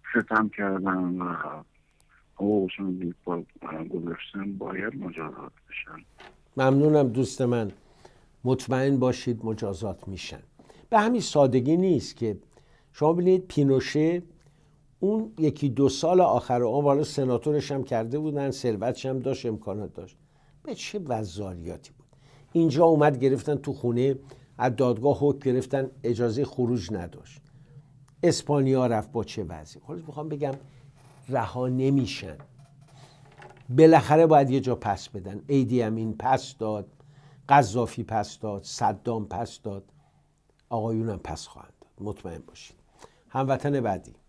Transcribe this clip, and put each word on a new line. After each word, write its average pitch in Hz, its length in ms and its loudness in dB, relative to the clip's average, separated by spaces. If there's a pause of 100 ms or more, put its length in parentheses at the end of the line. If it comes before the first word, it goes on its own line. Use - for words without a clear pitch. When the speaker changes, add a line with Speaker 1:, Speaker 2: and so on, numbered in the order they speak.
(100)
Speaker 1:
ستم 110 380 0
کردن 95 720 -2
و - 160 -6 (960)
حقوقشون 98 640 -2
بی 87 160 -6 (100)
پا 87 180 -6 (480)
گذاشتن 101 600 -10
باید 95 440 -8
مجازات 80 560 -12 (180)
بشن. - 340 -14 (520)
Speaker 2:
ممنونم 139 520 4
دوست 120 340 -2
من، 120 300 0 (720)
مطمئن 131 540 0
باشید 123 460 -2
مجازات 101 640 -6
می‌شن. - 340 -12 (480)
به 226 80 4
همین 226 220 2
سادگی 139 560 4
نیست 175 400 2
که 107 220 -4 (540)
شما 151 200 2
ببینید 185 340 2
پینوشه 151 760 2 (800)
اون 220 360 -2
یکی 147 300 0
دو 135 200 4
سال 170 320 2
آخر 123 420 2
عمر، 123 220 0
حالا 143 200 4
سناتورش 143 680 -2
هم 135 120 -4
کرده 117 340 -4
بودن، 143 320 -4
ثروتش 123 560 -4
هم 131 120 -4
داشت، 131 280 -6
امکانات 104 480 -8
داشت، 87 220 -18 (460)
به 277 120 -10
چه - 240 -10
وضاریاتی 95 1000 -8
بود. - 80 -20 (460)
اینجا 165 320 4
اومد 151 340 6
گرفتن 135 380 0
تو 143 160 -6
خونه، 123 460 0 (400)
از 123 180 0
دادگاه 123 420 2
حکم 139 200 2
گرفتن، 131 520 -2 (120)
اجازهٔ 113 420 0
خروج 117 480 -2
نداشت. - 500 -12 (800)
اسپانیا 135 640 2
رفت 110 260 -2
با 113 120 -4
چه 104 200 -8
وضعی. 78 400 -14
حالا 170 220 -12
می‌خوام 151 220 -10
بگم 143 260 -4 (760)
رها 127 400 -2
نمیشن، 127 680 0 (1300)
بالاخره 156 580 8
باید 143 240 6
یه 131 100 2
جا 123 140 -2
پس 101 340 -4
بدن. 98 400 -12
ایدی 127 340 2
امین 110 360 -4
پس 131 400 -2
داد، 107 280 -4 (600)
قذافی 117 560 2
پس 107 340 -4
داد، 101 240 -8
صدام 107 680 -4
پس 107 340 -10
داد، 98 220 -10 (840)
آقایونم 113 500 -4
پس - 280 -12
خواهند - 340 -20
داد، - 100 -20 (100)
مطمئن 95 460 -10
باشید. - 300 -20 (520)
هموطن 135 520 -2
بعدی. 95 340 -4 (140)